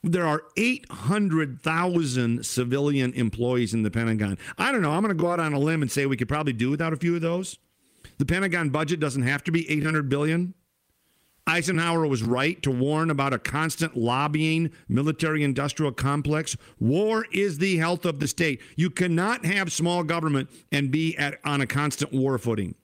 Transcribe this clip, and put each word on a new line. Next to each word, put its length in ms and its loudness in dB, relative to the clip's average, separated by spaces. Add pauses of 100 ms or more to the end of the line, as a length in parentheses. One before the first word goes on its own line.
There 240 2
are 160 0 (140)
eight 340 0
hundred 680 0
thousand 840 0
civilian 680 0
employees 600 0
in 100 0
the 60 0
Pentagon. 480 0 (200)
I 140 0
don't 100 2
know. 100 2
I'm 100 0
gonna 120 0
go 180 0
out 80 0
on 140 0
a 60 0
limb 220 2
and 100 -2
say 140 0
we 120 0
could 100 -2
probably 260 -2
do 160 0
without 240 0
a 40 -4
few 180 0
of 60 -2
those. 360 -4 (600)
The 80 2
Pentagon 440 2
budget 300 0
doesn't 240 0
have 220 0
to 60 -2
be 180 0
eight 140 0
hundred 260 0
billion. 440 0 (920)
Eisenhower 580 2
was 180 0
right 380 0
to 80 0
warn 400 2
about 240 0
a 60 0
constant 560 -2
lobbying 720 0 (200)
military-industrial 1040 0
complex. 640 -2 (200)
War 540 2
is 260 0
the 200 2
health 280 0
of 140 0
the 80 -2
state. 340 -2 (140)
You 140 2
cannot 560 0
have 260 0
small 320 0
government 460 0 (240)
and 180 0
be 260 0
at, 280 -4
on 160 0
a 40 0
constant 460 -2
war 260 0
footing. 460 -2